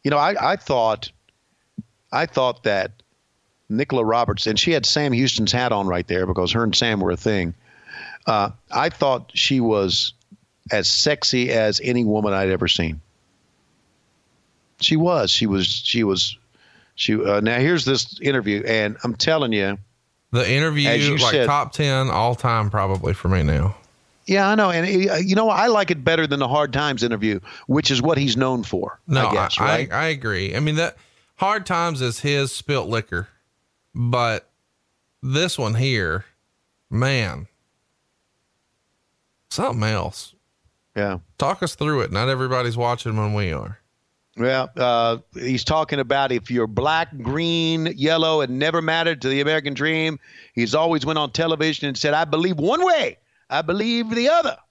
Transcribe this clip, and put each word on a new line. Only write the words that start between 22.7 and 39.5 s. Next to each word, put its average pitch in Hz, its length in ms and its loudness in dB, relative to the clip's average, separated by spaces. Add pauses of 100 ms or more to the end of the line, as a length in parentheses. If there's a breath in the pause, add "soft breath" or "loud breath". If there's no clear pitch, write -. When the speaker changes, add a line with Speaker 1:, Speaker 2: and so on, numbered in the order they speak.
Speaker 2:
probably 95 440 0
for - 140 -2
me 90 140 4
now. 73 340 2 (500)
Speaker 1:
Yeah, 196 220 2
I 214 60 4
know. 208 160 4
And, 185 400 2
uh, 156 60 0
you 185 180 0
know, 220 160 4
I 185 160 2
like 208 240 2
it 151 120 -2
better 160 240 2
than 139 120 -2
the 131 100 0
Hard 143 240 0
Times 135 300 0
interview, 110 380 0 (260 loud breath)
which 143 240 2
is 127 100 2
what 156 160 2
he's 131 220 0
known 131 240 0
for, - 440 -6
Speaker 2:
No, 131 220 2
Speaker 1:
I - 60 0
guess, - 260 0
Speaker 2:
I, - 40 2
Speaker 1:
right? 151 280 0
Speaker 2:
I, 139 120 0
I - 20 0
agree. 107 500 -4
I 131 40 -2
mean, 151 160 0
that 170 200 -2 (400 soft breath)
Hard 196 300 0
Times 170 340 -2
is 120 200 -4
his 143 300 0
spilt 123 380 -4
liquor, 104 400 -4 (680)
but 120 540 0 (760)
this 147 360 -2
one 113 160 -2
here, 104 500 0 (680)
man, 113 580 -2 (2000)